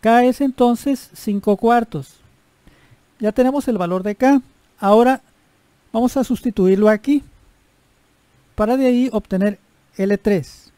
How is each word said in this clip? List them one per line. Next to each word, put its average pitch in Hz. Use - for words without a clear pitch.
K 233
es 254
entonces 254
cinco 202
cuartos. 226
Ya 214
tenemos 262
el 233
valor 180
de 208
K. 262
Ahora 233
vamos 240
a 262
sustituirlo 208
aquí 269
para 214
de 262
ahí 247
obtener 202
L 196
tres. -